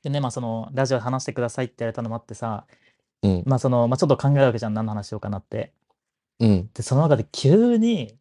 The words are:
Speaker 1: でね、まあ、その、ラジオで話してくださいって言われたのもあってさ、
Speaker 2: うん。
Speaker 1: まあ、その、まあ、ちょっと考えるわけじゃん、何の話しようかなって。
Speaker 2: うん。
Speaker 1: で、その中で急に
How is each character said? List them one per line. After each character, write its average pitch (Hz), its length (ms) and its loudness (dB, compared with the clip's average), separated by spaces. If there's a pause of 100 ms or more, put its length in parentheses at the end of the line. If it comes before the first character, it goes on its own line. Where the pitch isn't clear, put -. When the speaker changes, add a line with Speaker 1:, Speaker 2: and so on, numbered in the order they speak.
Speaker 1:
で 151 60 -6
ね、 143 120 -2
ま 131 80 -2
あ、 - 20 -6
そ 127 100 -8
の、 113 320 -6
ラ 135 120 0
ジ 127 80 -2
オ 127 40 0
で 110 60 -6
話 131 200 -4
し - 20 -12
て 131 80 -6
く 123 80 -4
だ 120 80 -2
さ 131 120 -8
い 127 40 -2
っ - 40 -14
て - 100 -20
言 117 80 -4
わ 113 40 -4
れ - 20 -12
た 123 80 -8
の 113 80 -6
も 110 60 -6
あ 113 40 -8
っ - 60 -16
て - 80 -16
さ、 110 320 -8 (560)
Speaker 2:
う 101 60 2
ん。 90 180 2
Speaker 1:
ま 131 120 2
あ、 - 20 0
そ 131 100 0
の、 120 180 2
ま 127 80 2
あ、 - 20 -8
ち - 60 2
ょ 156 40 2
っ - 20 0
と 135 80 4
考 - 120 0
え 143 60 4
る 135 80 4
わ 127 80 4
け 113 80 -4
じ 117 60 -6
ゃ 110 40 -4
ん、 107 40 -2
何 110 120 -2
の 107 80 -6
話 104 140 -8
し - 40 -12
よ 107 60 -8
う - 40 -10
か 104 80 -8
な 98 100 -6
っ - 40 -14
て。 - 300 -10 (680)
Speaker 2:
う 117 80 4
ん。 98 260 2
Speaker 1:
で、 113 100 -10
そ 127 120 0
の 143 60 4
中 147 160 4
で 113 140 -4
急 226 460 4
に 190 440 0